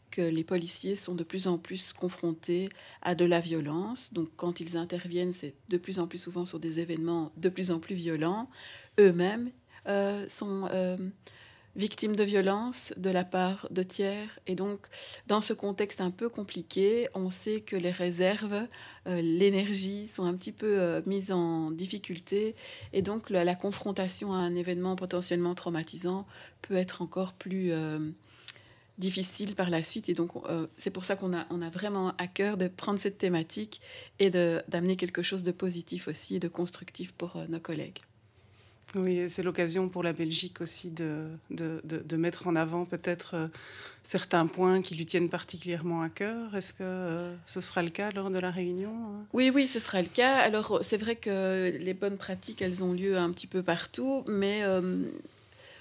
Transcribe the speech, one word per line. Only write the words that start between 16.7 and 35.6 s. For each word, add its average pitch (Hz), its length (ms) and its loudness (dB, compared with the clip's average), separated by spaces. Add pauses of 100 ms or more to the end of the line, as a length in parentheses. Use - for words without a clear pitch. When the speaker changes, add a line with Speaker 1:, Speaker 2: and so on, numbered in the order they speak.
Speaker 1:
on 185 160 0
sait 214 320 -2
que 214 140 -4
les 180 140 2
réserves, 190 760 2 (400)
euh, 180 160 0
l'énergie 196 840 4
sont 190 200 -2
un 175 80 2
petit 185 180 -6
peu, 208 260 2
euh, 170 280 2
mises 190 260 0
en 165 380 2
difficulté. 190 840 -2 (380)
Et 190 80 2
donc, 208 300 -2
la, 185 120 4
la 175 120 4
confrontation 196 800 -2
à - 20 2
un 175 180 2
événement 180 420 0
potentiellement 175 580 0
traumatisant 175 720 -2 (340)
peut - 140 -4
être 185 260 0
encore 185 320 -4
plus, 185 400 -2
euh, 156 380 -2 (880)
difficile 190 560 0
par 180 160 0
la 165 120 2
suite. - 280 0
Et 175 40 4
donc, 170 180 -2 (180)
euh, 160 160 0 (100)
c'est - 140 -4
pour 185 160 -6
ça 196 100 2
qu'on 190 180 -2
a, 170 140 -4
on 220 140 -4
a 165 80 -6
vraiment 185 480 -2
à 180 80 -2
cœur 202 320 0
de 180 100 2
prendre 202 300 -2
cette 202 180 0
thématique 180 640 -2 (380)
et 196 100 6
de, 170 400 4
d'amener 180 280 2
quelque 180 260 -2
chose 185 200 -2
de 180 100 0
positif 175 540 -4